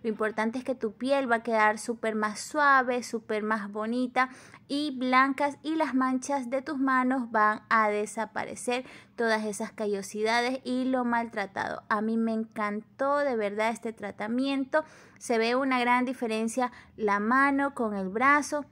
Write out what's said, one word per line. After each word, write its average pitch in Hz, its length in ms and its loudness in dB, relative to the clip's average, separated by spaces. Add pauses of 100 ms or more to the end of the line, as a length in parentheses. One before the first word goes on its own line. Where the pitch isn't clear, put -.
Lo 233 60 -4
importante 220 520 -2
es 254 40 -10
que 262 120 -4
tu 220 180 -4
piel 269 360 0
va 233 80 2
a 226 60 -6
quedar 220 340 4
súper 220 380 -4
más 214 240 -2
suave, 262 640 2
súper 220 400 -4
más 214 260 -2
bonita 247 600 0 (400)
y 285 280 -4
blancas, 262 640 2
y 311 140 -2
las 302 180 0
manchas 262 560 0
de 269 120 -2
tus 285 180 -6
manos 262 520 2
van 214 360 4
a 220 220 4
desaparecer, 214 960 -4 (320)
todas 220 260 2
esas 214 300 -6
callosidades 220 920 -2
y 254 220 -2
lo 262 180 0
maltratado. 226 840 -4
A 214 100 2
mí 220 160 0
me 226 160 0
encantó 220 840 -2
de 277 180 0
verdad 214 360 0
este 226 200 -8
tratamiento. 262 960 -2 (320)
Se 233 200 0
ve 233 200 2
una 262 240 2
gran 247 240 4
diferencia 240 680 -2 (240)
la 202 240 2
mano 277 540 2
con 220 200 -2
el 190 140 -4
brazo. 285 640 2